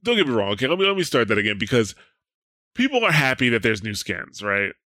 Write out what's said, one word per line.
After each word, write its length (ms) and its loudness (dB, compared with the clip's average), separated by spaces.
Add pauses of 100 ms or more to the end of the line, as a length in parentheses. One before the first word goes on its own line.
Don't 140 0
get 100 2
me 60 0
wrong. 200 0
Okay, 140 -2
let 100 0
me, 80 2
let 120 2
me 60 0
start 260 0
that 80 4
again, 200 0
because 380 0 (800)
people 300 0
are 60 4
happy 380 2
that 140 0
there's 200 0
new 120 -6
skins, 480 -10
right? 300 0 (120)